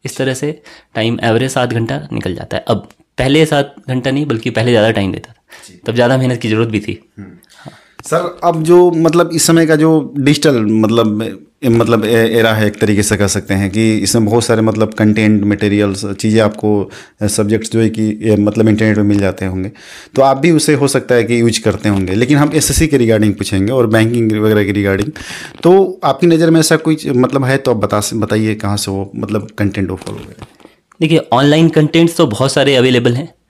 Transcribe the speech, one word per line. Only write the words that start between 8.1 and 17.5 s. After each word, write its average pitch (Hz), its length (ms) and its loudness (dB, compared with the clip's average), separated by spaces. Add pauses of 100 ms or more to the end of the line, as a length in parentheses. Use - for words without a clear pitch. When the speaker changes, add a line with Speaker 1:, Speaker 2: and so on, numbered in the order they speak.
Speaker 2:
अब 165 180 0
जो 175 280 6
मतलब 165 440 0
इस 156 80 -2
समय 165 240 4
का 156 100 2
जो 156 420 0
डिजिटल 147 420 2
मतलब, 110 640 0 (420)
ए-, 131 40 2
मतलब 117 360 2
ए-, 117 340 2
एरा 110 160 2
है 107 120 0
एक 104 120 -4
तरीके 104 240 2
से 101 140 0
कह 98 100 0
सकते 98 280 -4
हैं 98 160 -2
कि 110 260 0
इसमें 107 280 0
बहुत 113 200 0
सारे 110 180 2
मतलब 110 320 0
कंटेंट, 107 500 2
मटेरियल्स, 101 600 0
चीज़ें 107 340 0
आपको, 104 500 -2 (320)
अ, 104 40 -2
सब्जेक्ट्स 107 460 -2